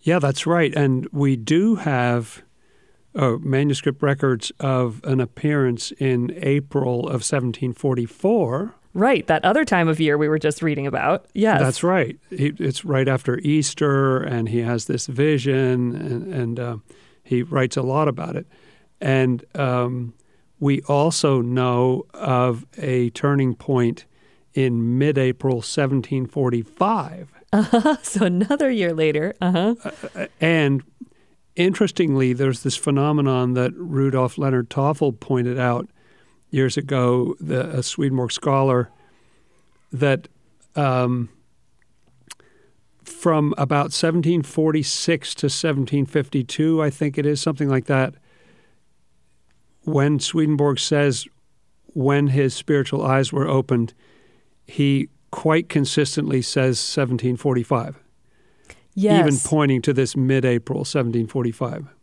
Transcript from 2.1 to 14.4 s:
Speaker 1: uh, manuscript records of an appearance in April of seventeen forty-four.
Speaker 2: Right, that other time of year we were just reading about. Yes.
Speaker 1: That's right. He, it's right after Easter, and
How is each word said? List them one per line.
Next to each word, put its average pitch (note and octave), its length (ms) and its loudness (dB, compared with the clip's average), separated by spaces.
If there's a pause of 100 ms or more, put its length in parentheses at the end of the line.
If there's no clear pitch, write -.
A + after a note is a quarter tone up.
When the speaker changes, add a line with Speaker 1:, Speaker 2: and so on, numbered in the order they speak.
Speaker 1:
uh, C3 240 0
manuscript C#3 640 -2
records C#3 580 0
of B2+ 440 -2
an C3 160 0
appearance C3 760 -2
in B2 440 -2
April C#3 720 -2
of B2 140 -4
seventeen B2+ 500 -4
forty-four. C#3+ 1000 -2 (180)
Speaker 2:
Right, A3+ 340 2
that D#3 160 2
other C4+ 220 2
time F3 220 2
of D#3 120 0
year D3+ 180 2
we D3+ 100 2
were D#3 120 0
just D3+ 220 -2
reading C#3+ 260 -2
about. C#3+ 460 -2
Yes. G#3 260 2
Speaker 1:
That's C3 240 2
right. E3+ 360 0 (100)
He, D3 300 -2
it's C3+ 260 -4
right C3+ 220 2
after C3 320 0
Easter, C#3+ 800 2
and A#2 300 -4